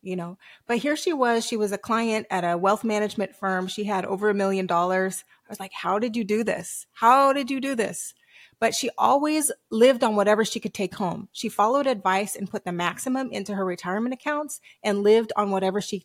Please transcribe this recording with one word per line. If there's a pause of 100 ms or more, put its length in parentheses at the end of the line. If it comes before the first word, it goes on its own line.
you
know, (300)
but
here
she
was,
she
was
a
client
at
a
wealth
management
firm.
She
had
over
a
million
dollars. (220)
I
was
like,
"How
did
you
do
this?
How
did
you
do
this?" (460)
But
she
always (160)
lived
on
whatever
she
could
take
home.
She
followed
advice
and
put
the
maximum
into
her
retirement
accounts (240)
and
lived
on
whatever
she